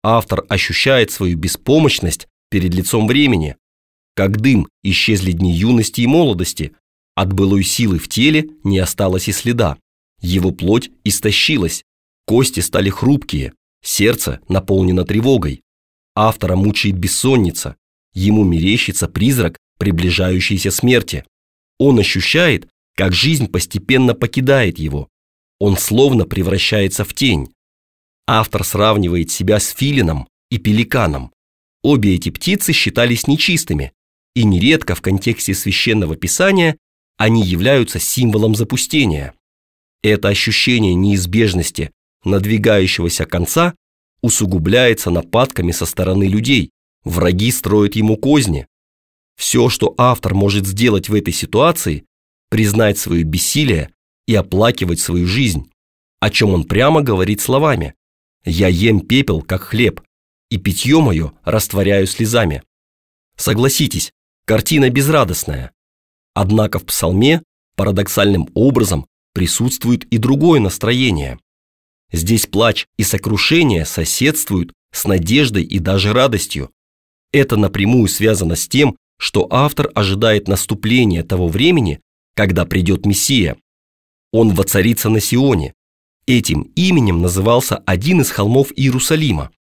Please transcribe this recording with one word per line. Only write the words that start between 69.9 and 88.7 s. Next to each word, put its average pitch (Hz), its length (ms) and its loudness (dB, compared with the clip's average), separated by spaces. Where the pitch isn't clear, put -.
и 117 140 -2
другое 135 420 4
настроение. 98 800 0
Здесь 95 340 0
плач 110 400 0
и 107 60 -4
сокрушение 107 800 0
соседствуют 92 880 -2
с - 120 -10
надеждой 101 600 0
и 95 140 -4
даже 98 340 0
радостью. 110 580 -2
Это 135 240 2
напрямую 101 520 2
связано 101 480 0
с - 100 -6
тем, 135 300 2
что - 320 0
автор 143 440 0
ожидает 104 540 0
наступления 104 760 0
того 90 260 -2
времени, 107 520 0
когда 92 300 0
придет 92 400 0
Мессия. 101 540 0
Он 110 220 4
воцарится 101 560 0
на 110 100 2
Сионе. 120 540 0
Этим - 480 0
именем 139 460 2
назывался 95 560 0
один 123 340 2
из 127 100 0
холмов 120 440 0